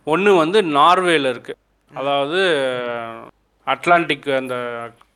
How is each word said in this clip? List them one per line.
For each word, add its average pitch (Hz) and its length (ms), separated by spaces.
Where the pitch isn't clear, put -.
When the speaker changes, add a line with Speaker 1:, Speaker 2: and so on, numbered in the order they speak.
Speaker 1:
ஒண்ணு 185 300
வந்து 180 260
நார்வேல 160 680
இருக்கு. 120 260
Speaker 2:
ம். 143 40
Speaker 1:
அதாவது 139 420
அட்லாண்டிக், 143 680
அந்த 123 500